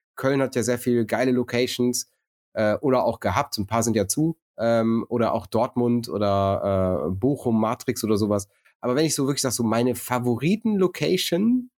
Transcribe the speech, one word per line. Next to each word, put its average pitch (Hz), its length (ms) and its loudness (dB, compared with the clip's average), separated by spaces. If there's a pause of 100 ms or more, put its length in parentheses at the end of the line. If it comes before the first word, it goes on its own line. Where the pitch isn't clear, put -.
(160)
Köln 135 260 0
hat 131 140 -2
ja 120 80 2
sehr 120 140 0
viele 120 280 2
geile 117 260 2
Locations, 123 800 0 (440)
äh, 107 280 0
oder 123 240 2
auch 110 160 -2
gehabt. 107 360 -2
Ein 104 100 -4
paar 113 160 0
sind 110 120 0
ja 101 120 2
zu. 160 300 -2 (200)
Ähm, 113 500 0
oder 113 260 0
auch 110 140 -4
Dortmund 120 640 0
oder, 98 1000 0
äh, 95 40 -2
Bochum, 117 480 0
Matrix 117 440 -2
oder 107 140 2
sowas. 104 300 0 (340)
Aber 123 140 -2
wenn 156 100 2
ich 151 100 -2
so 139 100 0
wirklich 135 160 -2
sag, 127 120 -2
so 120 100 -2
meine 117 320 2
Favoriten-Locations 180 1800 0